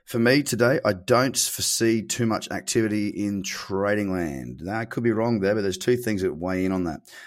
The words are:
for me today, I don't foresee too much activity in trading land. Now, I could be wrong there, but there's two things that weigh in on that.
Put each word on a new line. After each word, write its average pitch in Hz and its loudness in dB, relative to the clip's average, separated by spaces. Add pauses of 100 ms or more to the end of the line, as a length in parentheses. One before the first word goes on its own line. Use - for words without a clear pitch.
for - -4
me 127 4
today, 123 2
I 104 2
don't 120 2
foresee - 0
too - -2
much 110 -2
activity 104 0
in 101 -2
trading 101 -2
land. 69 -4
Now, 101 -4
I 117 -6
could 117 -4
be 117 4
wrong 113 2
there, 98 2
but 110 0
there's 95 -2
two 123 2
things 107 -2
that 90 0
weigh 92 -2
in 95 0
on 92 0
that. 78 -6 (240)